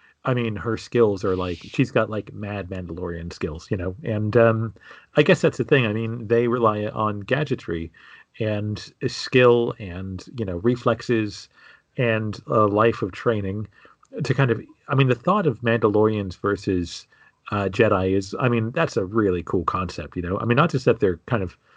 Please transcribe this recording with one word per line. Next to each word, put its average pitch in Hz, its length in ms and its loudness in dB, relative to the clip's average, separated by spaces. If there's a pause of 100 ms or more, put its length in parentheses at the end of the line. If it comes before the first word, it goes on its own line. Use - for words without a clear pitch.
(260)
I 135 80 0
mean, 113 240 -2
her 110 180 -4
skills 104 480 2
are 95 140 0
like, 90 240 -4
she's - 300 -2
got, 110 180 2
like, 107 240 -8
mad 101 360 -8
Mandalorian 87 640 -8
skills, 80 400 -8
you 107 60 0
know, 92 260 -6
and, 107 320 -2
um, 113 380 4 (420)
I 151 80 6
guess 175 160 4
that's 151 180 0
the 131 60 -2
thing. 131 240 4
I 104 60 0
mean, 113 340 -6
they 117 220 4
rely 110 380 2
on 107 340 -2
gadgetry 101 680 -4 (480)
and 107 540 -4 (160)
skill 120 720 4
and, 95 460 -10 (120)
you 113 60 -4
know, 92 140 -4
reflexes 117 880 -2 (480)
and 110 420 -2 (100)
a 117 200 4
life 107 340 4
of 95 120 -4
training 104 540 -4 (560)
to 135 100 -2
kind 135 180 2
of, 110 100 0 (280)
I 143 60 -2
mean, 135 120 4
the 123 80 2
thought 185 320 0
of 110 140 -2
Mandalorians 107 760 2
versus, 95 680 -2 (440)
uh, 101 180 0
Jedi 95 420 4
is, 98 280 -2
I 127 100 2
mean, 117 220 0
that's 156 260 -2
a 101 80 0
really 95 380 2
cool 90 200 -2
concept, 87 540 -6
you 90 40 -4
know? 87 180 -2
I - 60 -4
mean, 120 120 4
not 160 120 4
just 139 160 -2
that 120 140 4
they're 92 280 2
kind 107 160 -2
of, 87 120 -8 (220)